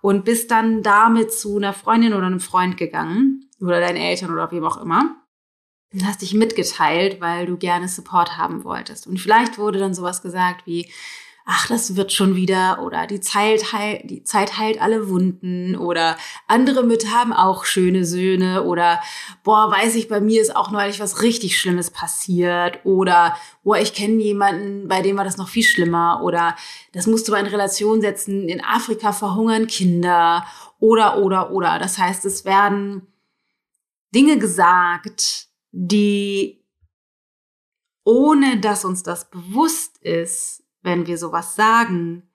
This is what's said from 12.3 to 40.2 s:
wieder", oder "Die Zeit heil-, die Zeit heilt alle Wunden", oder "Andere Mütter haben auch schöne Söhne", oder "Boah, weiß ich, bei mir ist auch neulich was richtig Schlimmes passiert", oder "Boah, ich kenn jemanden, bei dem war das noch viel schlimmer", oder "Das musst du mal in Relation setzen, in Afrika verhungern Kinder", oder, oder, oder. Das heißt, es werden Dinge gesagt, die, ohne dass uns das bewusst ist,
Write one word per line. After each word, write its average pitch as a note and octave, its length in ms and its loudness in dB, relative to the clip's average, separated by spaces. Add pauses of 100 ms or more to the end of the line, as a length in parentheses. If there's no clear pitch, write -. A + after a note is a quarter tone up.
wieder", F#3 460 0
oder E3 240 -6
"Die G3+ 140 -8
Zeit G#3+ 540 0
heil-, G#3 300 -4
die - 180 -14
Zeit G3 340 -2
heilt A3 240 -2
alle G#3+ 300 0
Wunden", F3+ 680 -2
oder E3 400 -2 (300)
"Andere B3+ 380 4
Mütter A3+ 260 0
haben A#3 240 0
auch F#3 320 2
schöne F#3 400 2
Söhne", F#3 580 0
oder F3 380 2 (400)
"Boah, G#3+ 280 4
weiß G#3+ 260 2
ich, A3 120 -4
bei G#3 140 0
mir A3 180 4
ist A3 160 2
auch G3 140 -2
neulich G3+ 300 -4
was G3+ 200 -6
richtig A3+ 400 0
Schlimmes F3 300 -2
passiert", F3 960 -2
oder F3+ 520 4 (260)
"Boah, G#3 140 2
ich G#3+ 160 0
kenn A3 280 0
jemanden, G3+ 680 -2
bei F#3+ 140 0
dem G3 160 0
war G3 60 -2
das F#3+ 120 -6
noch F#3 140 -10
viel A3+ 140 0
schlimmer", E3+ 580 2
oder E3+ 340 0 (360)
"Das F#3 140 -6
musst A3 220 2
du G#3 40 0
mal G#3 80 2
in G3+ 60 -2
Relation G#3 540 0
setzen, G3 480 -4
in F3 160 -6
Afrika A3 480 -2
verhungern A3 540 0
Kinder", F3 800 2 (340)
oder, A3 380 4
oder, F#3+ 320 0
oder. E3+ 280 0
Das F#3 200 -4
heißt, F#3 260 -2
es G3 220 -6
werden G3+ 600 2 (1080)
Dinge C#4 240 6
gesagt, F3+ 1080 2 (240)
die, G3+ 920 0 (1400)
ohne C4+ 580 4
dass G#3 260 -2
uns F#3 160 -4
das - 280 -10
bewusst A3+ 720 -4
ist, - 600 -6 (200)